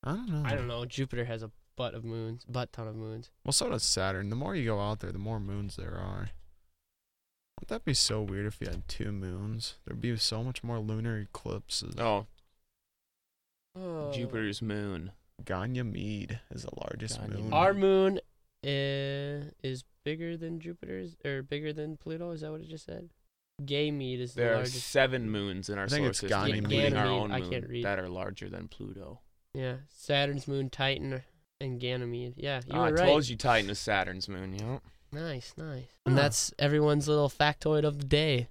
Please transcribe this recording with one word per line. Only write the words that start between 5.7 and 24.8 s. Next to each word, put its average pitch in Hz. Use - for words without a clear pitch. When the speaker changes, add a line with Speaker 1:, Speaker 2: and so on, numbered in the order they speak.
Speaker 1:
there -
are. 92
Wouldn't -
that -
be 151
so 107
weird 101
if 107
you 110
had 90
two -
moons? 101
There'd 113
be 117
so 110
much 127
more 117
lunar 110
eclipses. -
Speaker 3:
Oh. 107
Speaker 2:
Oh. 165
Speaker 3:
Jupiter's 113
moon. 101
Speaker 1:
Ganymede 107
is -
the -
largest -
Speaker 3:
Ganymede. 104
Speaker 1:
moon. 110
Speaker 2:
Our 180
moon 190
i-, 139
is 131
bigger 165
than 165
Jupiter's, 175
or 139
bigger 151
than 151
Pluto. 165
Is 160
that 156
what 156
it 160
just 160
said? 170
Ganymede 139
is 123
the 120
Speaker 3:
There 117
are 113
Speaker 2:
largest. 127